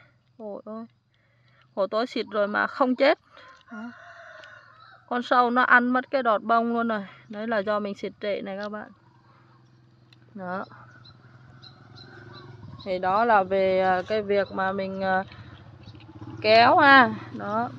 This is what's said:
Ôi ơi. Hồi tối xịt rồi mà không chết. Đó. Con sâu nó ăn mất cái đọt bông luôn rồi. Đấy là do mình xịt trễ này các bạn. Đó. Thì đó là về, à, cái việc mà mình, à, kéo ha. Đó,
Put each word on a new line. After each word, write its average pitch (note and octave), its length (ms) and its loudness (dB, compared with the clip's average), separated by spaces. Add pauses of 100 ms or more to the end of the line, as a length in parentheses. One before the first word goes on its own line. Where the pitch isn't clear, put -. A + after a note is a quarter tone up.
(380)
Ôi G#3+ 260 -14
ơi. A3 220 -14 (880)
Hồi F#3+ 160 -2
tối A3 160 -2
xịt A3+ 240 -6
rồi G#3 180 -2
mà G#3 180 0
không B3+ 280 0
chết. C#4 240 2 (540)
Đó. A3 60 -14 (1300)
Con B3 140 -4
sâu A#3+ 280 2
nó B3 120 2
ăn B3 260 4
mất B3+ 220 -2
cái C4+ 120 -2
đọt A3 200 0
bông A#3 300 0
luôn A#3 160 -2
rồi. G#3+ 160 -4 (240)
Đấy G#3+ 200 -10
là A3+ 100 -2
do G#3 200 -2
mình G#3 160 -8
xịt G3 260 -10
trễ G3+ 200 -6
này G3 220 -12
các G#3 60 -10
bạn. G#3+ 200 -14 (1500)
Đó. F#3+ 300 -10 (2250)
Thì F#3 140 -4
đó F#3 260 2
là A3 180 6
về, F#3+ 380 0
à, F#3 280 2
cái G#3+ 140 -2
việc G3 300 -2
mà F#3+ 200 -2
mình, F#3+ 300 -6
à, F#3+ 220 0 (1160)
kéo A#3 360 6
ha. C4+ 340 8 (280)
Đó, G#3+ 400 -6